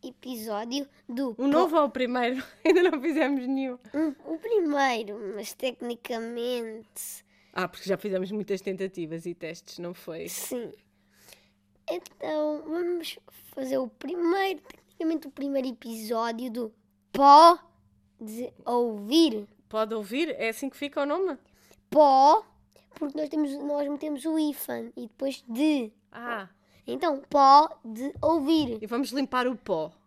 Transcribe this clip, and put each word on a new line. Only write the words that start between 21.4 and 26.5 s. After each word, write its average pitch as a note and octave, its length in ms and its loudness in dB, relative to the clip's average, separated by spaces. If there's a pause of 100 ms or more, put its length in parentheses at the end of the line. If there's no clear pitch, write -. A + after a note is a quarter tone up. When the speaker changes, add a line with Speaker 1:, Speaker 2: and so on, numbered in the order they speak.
Speaker 1:
Pó, C#4+ 540 6 (520)
porque D4 220 -8
nós D4+ 120 -4
temos, D4+ 300 -2
nós C#4+ 280 -4
metemos C#4+ 380 -6
o D#4+ 120 -2
hífen B3+ 600 -4
e B3 60 -12
depois C4+ 440 -8
de. B3+ 420 0 (220)
Speaker 2:
Ah. A#3 380 -10 (360)